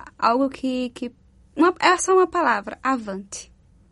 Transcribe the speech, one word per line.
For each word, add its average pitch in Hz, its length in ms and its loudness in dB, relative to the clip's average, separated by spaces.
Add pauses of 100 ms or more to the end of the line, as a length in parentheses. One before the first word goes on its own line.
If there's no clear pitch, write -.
(200)
algo 254 300 2
que, 254 400 -4
que 247 220 -10 (440)
uma, 349 240 4
é - 180 4
só 370 160 0
uma 370 140 6
palavra, 240 560 -2
avante. 208 680 -6 (400)